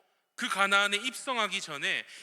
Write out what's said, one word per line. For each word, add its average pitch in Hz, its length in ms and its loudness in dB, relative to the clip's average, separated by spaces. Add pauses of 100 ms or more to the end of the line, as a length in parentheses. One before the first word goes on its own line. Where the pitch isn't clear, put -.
(360)
그 240 120 -4
가나안에 202 480 4
입성하기 220 640 -4
전에 156 440 -4 (180)